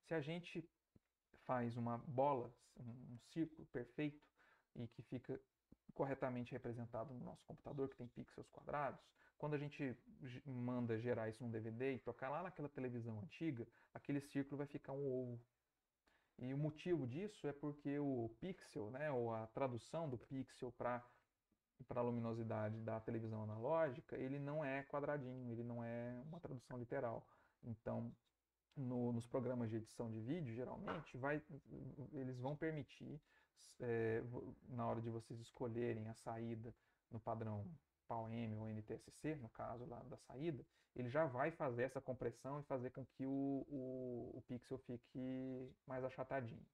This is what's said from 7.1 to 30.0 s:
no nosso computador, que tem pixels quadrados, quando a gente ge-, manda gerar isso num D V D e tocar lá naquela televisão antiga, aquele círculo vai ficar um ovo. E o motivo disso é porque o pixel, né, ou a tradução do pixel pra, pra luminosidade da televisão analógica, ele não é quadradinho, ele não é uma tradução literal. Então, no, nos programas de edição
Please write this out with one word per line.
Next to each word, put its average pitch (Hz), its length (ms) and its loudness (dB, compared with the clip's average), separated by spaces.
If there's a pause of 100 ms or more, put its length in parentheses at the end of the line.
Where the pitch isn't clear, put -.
no 123 100 -8
nosso - 220 -10
computador, 135 440 -2
que 139 60 -10
tem 123 120 -8
pixels - 420 -12
quadrados, 143 520 -2 (360)
quando 151 160 0
a 147 40 4
gente 143 400 0 (240)
ge-, 127 240 -8
manda 123 540 2
gerar 113 300 2
isso 110 140 -6
num 120 60 0
D 113 100 0
V 113 120 -2
D 131 220 2
e 120 60 -2
tocar 131 300 -4
lá 156 140 0
naquela 156 260 -4
televisão 120 520 -2
antiga, 147 460 0 (260)
aquele 143 260 0
círculo 139 380 0
vai 143 100 0
ficar - 240 -6
um 143 160 0
ovo. 123 340 2 (960)
E 127 160 -2
o 139 40 2
motivo 151 500 2
disso 160 400 -2
é 143 60 0
porque 143 440 0
o 131 320 4 (120)
pixel, 120 500 -4
né, 147 180 0
ou 120 240 4
a 113 140 0
tradução 135 600 0
do 123 80 -2
pixel 131 560 -6
pra, 120 280 0 (840)
pra 120 140 2
luminosidade 113 800 2
da 113 180 0
televisão 113 440 0
analógica, 131 760 2
ele 135 200 0
não 143 280 0
é 135 180 0
quadradinho, 127 680 0
ele 117 120 0
não 120 180 -2
é 120 440 -2
uma 160 160 -8
tradução - 360 -6
literal. 120 480 0 (380)
Então, 117 500 -2 (600)
no, 123 380 4
nos 117 120 2
programas 123 440 2
de 113 80 0
edição 110 340 -4